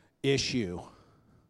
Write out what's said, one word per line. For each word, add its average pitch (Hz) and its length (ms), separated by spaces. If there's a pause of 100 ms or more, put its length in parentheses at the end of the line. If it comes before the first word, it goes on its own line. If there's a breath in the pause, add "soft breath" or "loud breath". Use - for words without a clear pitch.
(240 soft breath)
issue. 127 560 (720 soft breath)